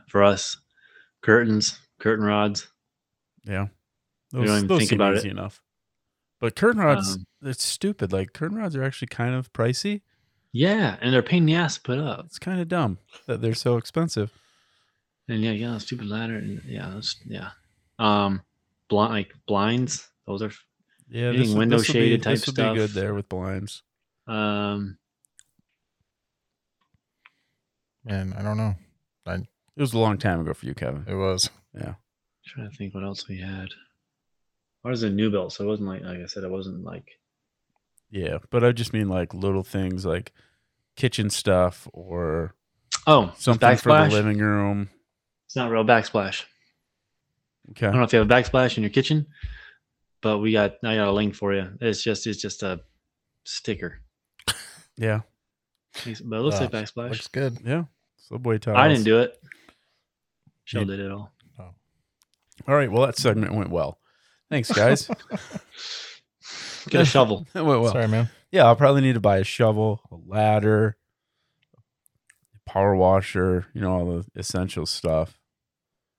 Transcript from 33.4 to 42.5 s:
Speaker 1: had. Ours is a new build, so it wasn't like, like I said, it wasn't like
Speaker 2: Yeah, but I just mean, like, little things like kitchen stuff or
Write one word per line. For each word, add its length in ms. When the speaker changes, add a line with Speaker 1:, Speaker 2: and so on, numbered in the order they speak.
Speaker 1:
had. 280
Ours 140
is 60
a 60
new 200
build, 220
so 120
it 40
wasn't 200
like, 140
like 160
I 80
said, 160
it 80
wasn't 320
like 240
Speaker 2:
Yeah, 280
but 140
I 80
just 200
mean, 160
like, 240
little 300
things 420
like 280
kitchen 340
stuff 600
or 640